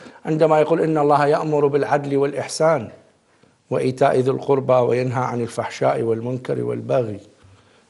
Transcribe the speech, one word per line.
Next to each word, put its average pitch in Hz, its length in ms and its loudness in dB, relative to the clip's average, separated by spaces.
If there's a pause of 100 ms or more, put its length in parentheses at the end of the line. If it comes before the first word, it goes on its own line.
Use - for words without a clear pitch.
(240)
عندما 156 360 2
يقول: 156 200 2
"إن 160 180 0
الله 147 280 4
يأمر 151 400 2
بالعدل 139 500 0
والإحسان 139 720 0 (840)
وإيتاء 131 480 2
ذي 127 120 2
القربى 131 420 0
وينهى 127 520 2
عن 120 160 -4
الفحشاء 123 600 -2
والمنكر 123 640 -4
والبغي 117 560 -4 (680)